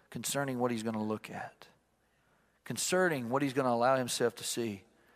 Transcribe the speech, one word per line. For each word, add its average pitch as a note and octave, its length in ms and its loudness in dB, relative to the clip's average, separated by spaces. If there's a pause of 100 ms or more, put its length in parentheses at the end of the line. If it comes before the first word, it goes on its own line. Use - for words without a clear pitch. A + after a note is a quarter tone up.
concerning C3+ 500 -4
what B2 100 2
he's A2+ 140 -4
gonna A2 180 -2
look G#2+ 280 -4
at, - 380 -12 (1000)
concerning D3 640 0
what C3+ 120 2
he's C#3 120 0
gonna C3 160 2
allow B2 260 4
himself B2 400 0
to - 80 -12
see. A2 400 -4 (320)